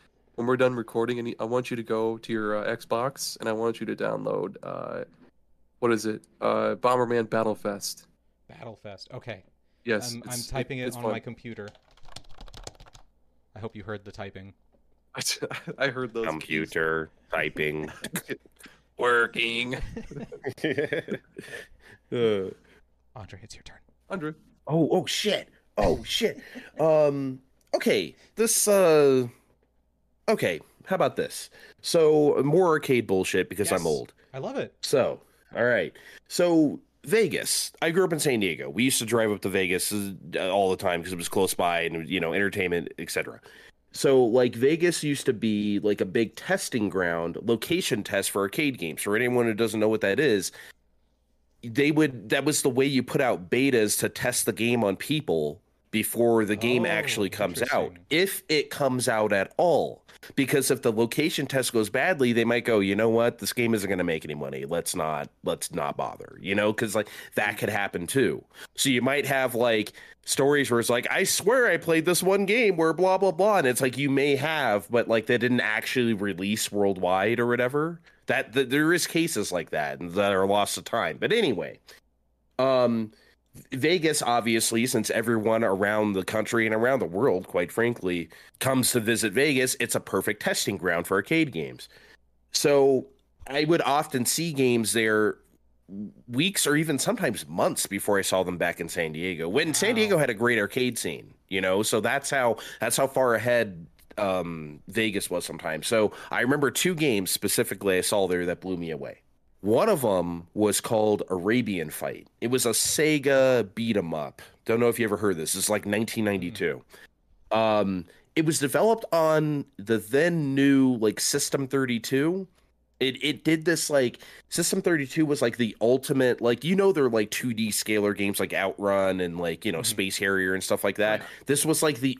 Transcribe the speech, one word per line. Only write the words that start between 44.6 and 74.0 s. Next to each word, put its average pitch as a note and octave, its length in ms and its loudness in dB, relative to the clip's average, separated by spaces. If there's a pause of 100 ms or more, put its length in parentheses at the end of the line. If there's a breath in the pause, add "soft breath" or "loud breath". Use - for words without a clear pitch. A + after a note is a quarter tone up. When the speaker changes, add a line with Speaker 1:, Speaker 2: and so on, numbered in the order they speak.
Speaker 3:
used D3 240 -2
to C3+ 60 2
be, G#2 480 0
like, G#2 200 0
a G#2+ 40 2
big G#2+ 320 -2
testing B2+ 520 -2
ground, E2+ 540 -2
location A#2 640 -2
test G2 260 -2
for G2 120 -2
arcade C3+ 360 -2
games. D#2+ 240 -8
For G#2 140 0
anyone B2 300 2
who A2+ 80 0
doesn't A2 260 -2
know G#2+ 80 4
what A2 140 0
that G2 180 0
is, A2 320 2 (1120 loud breath)
they C#3 260 2
would, C#3+ 380 0
that C#3 160 0
was D3 180 0
the D3 80 2
way C3 160 2
you C3 160 2
put C#3 180 -2
out F#2 300 0
betas A#2+ 480 2
to A2 100 0
test - 380 -2
the A#2 60 0
game A#2 320 0
on G2 120 2
people E2 640 -2 (300)
before A2+ 540 2
the G2+ 100 0
game A#2 300 0
Speaker 2:
Oh, - 40 0
Speaker 3:
actually G#2+ 420 -2
comes G2 320 -4
out, A#2 260 -2
Speaker 2:
interesting. - 220 -18
Speaker 3:
if F3+ 380 0
it D3+ 220 0
comes B2+ 380 0
out G#2+ 240 2
at F#2+ 240 0
all. C3 480 0 (320 loud breath)
Because C3+ 340 2
if B2+ 120 0
the A#2+ 100 2
location C3+ 540 0
test B2+ 260 -2
goes A2 180 0
badly, C3+ 420 2
they A2+ 120 4
might A#2 200 2
go, A#2 140 4
"You G2 160 2
know A2+ 140 2
what? A#2 300 2
This G2 140 -6
game A#2 220 0
isn't G2+ 140 -2
gonna F#2 160 -2
make D#2+ 200 -2
any D2+ 100 -8
money. C#2 320 -8
Let's E2+ 280 -4
not, D#2 360 -4 (140)
let's - 280 -6
not D2 240 -4
bother," - 440 -10
you F#2+ 140 -4
know? G#2 180 2
'Cause, G#2 220 -2
like, G#2+ 140 0 (260 loud breath)
that G#2 240 -2
could G#2 120 -2
happen G2 360 -4
too. A#2 380 0 (320 loud breath)
So - 140 0
you B2 120 2
might C#3 240 0
have, C3 280 0
like, A2+ 380 2 (340 loud breath)
stories C#3 440 2
where A#2+ 80 4
it's A2+ 120 0
like, A#2+ 200 0
"I E3+ 140 0
swear A#3+ 420 2
I F3 120 2
played E3 260 2
this F3 180 2
one G3 240 4
game G#3 300 4
where D#3+ 160 4
blah, F#3 260 2
blah, F#3 140 4
blah." G3 260 4
And D3 80 2
it's B2 140 2
like, C3 180 0
you C#3+ 120 0